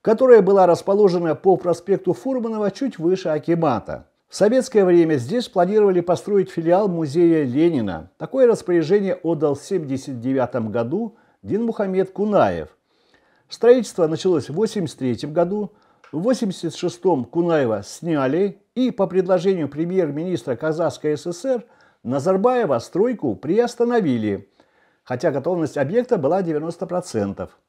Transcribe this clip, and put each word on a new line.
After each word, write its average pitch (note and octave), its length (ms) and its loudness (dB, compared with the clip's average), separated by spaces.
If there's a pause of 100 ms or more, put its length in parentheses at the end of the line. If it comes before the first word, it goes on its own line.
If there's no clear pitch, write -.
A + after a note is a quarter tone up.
которая A3+ 400 6
была F#3+ 240 6
расположена E3+ 680 2
по F#3 220 2
проспекту F3 560 -2
Фурманова A3 580 -4
чуть B3+ 280 -6
выше F3+ 300 0
акимата. D3+ 760 -2 (240)
В - 60 -20
советское G#3+ 500 2
время E3+ 300 6
здесь D3+ 340 -4
планировали F#3+ 500 2
построить F#3 520 0
филиал F3 360 2
музея E3 560 2
Ленина. A#2+ 720 -2
Такое B3 300 2
распоряжение F#3 680 0
отдал D#3 400 -2
в C#3 80 -16
семьдесят C3+ 580 -6
девятом B2 500 -2
году C#3 460 -4 (240)
Динмухамед F#3+ 720 -4
Кунаев. C3 580 0 (800)
Строительство A3+ 580 2
началось D#3+ 420 -2
в C#3 40 -10
восемьдесят G#3 460 -4
третьем C3 340 -4
году. F#3 400 -2 (400)
В D3+ 60 -6
восемьдесят F#3+ 560 -2
шестом E3 500 -2
Кунаева D3 580 0
сняли, D#3+ 800 -2 (140)
и B3 160 0
по F#3+ 160 -2
предложению F3+ 600 0
премьер-министра D#3+ 880 -4
Казахской D#3 640 -2
С - 80 -14
С F3 200 -10
Р B3+ 200 -2 (380)
Назарбаева F#3+ 760 0
стройку E3 580 -2
приостановили, E3+ 1120 -2 (540)
хотя C3 280 -2
готовность D#3 460 -4
объекта G3+ 420 0
была E3+ 240 0
девяносто E3 420 -6
процентов. G#2 720 -6 (120)